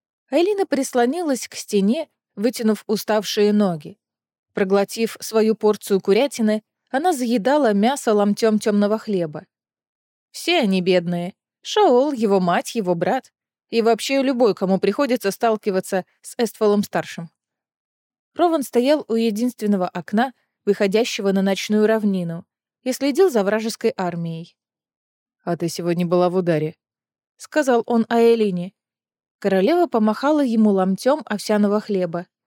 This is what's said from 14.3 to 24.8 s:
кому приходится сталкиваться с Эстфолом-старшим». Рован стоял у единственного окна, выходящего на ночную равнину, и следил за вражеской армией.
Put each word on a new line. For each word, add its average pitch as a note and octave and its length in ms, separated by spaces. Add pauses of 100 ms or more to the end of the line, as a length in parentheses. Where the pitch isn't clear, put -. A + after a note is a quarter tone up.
кому F#3+ 240
приходится G#3+ 520
сталкиваться G3 760 (180)
с - 160
Эстфолом-старшим». G#3 920 (1040)
Рован D#4+ 280
стоял B3+ 460
у A3 60
единственного G#3+ 760
окна, A#3 440 (320)
выходящего G3+ 680
на G3 100
ночную G#3+ 440
равнину, F#3+ 600 (360)
и B3+ 100
следил C#4+ 380
за A3 140
вражеской A3 520
армией. E3+ 600 (880)